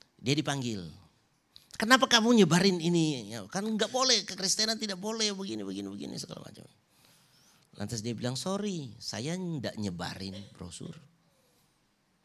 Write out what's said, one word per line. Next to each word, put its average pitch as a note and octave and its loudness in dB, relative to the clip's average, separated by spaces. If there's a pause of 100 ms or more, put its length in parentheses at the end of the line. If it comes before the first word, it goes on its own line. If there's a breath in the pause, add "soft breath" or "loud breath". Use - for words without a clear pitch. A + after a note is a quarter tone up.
(220)
dia D3 2
dipanggil. B2 -4 (920)
"Kenapa B3 6
kamu A3+ 8
nyebarin F3+ 6
ini? D#3 2
Ya, A2+ -8
kan G3 -4
nggak A3 0
boleh, B3 4
kekristenan G3+ -2
tidak G3+ -6
boleh, G#3+ -2
begini, F#3+ -6
begini, G2 -6
begini," - -10
segala - -10
macam. - -18 (1120 soft breath)
Lantas G#2 -6
dia A2+ -4
bilang, B2 -4
"Sorry, F#3 -4
saya C3 -6
ndak D#3+ -4
nyebarin F#2 -6 (200)
brosur. F2 -14 (1300)